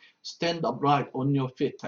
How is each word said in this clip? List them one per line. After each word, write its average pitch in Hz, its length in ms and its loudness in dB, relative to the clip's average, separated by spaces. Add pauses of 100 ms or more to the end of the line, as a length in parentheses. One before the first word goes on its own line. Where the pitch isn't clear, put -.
(240)
Stand 170 420 -4
upright 139 480 2
on 131 140 0
your 135 260 2
feet. 135 220 -2 (120)